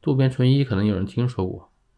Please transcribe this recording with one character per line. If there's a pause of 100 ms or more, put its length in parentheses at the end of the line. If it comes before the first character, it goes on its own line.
渡
边
淳
一
可
能
有
人
听
说
过， (260)